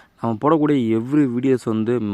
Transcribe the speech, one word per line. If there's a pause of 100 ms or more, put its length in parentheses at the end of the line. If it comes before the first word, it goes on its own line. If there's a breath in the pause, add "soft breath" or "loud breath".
(140 loud breath)
நம்ம
போடக்கூடிய (160)
every
வீடியோஸ்
வந்து (140)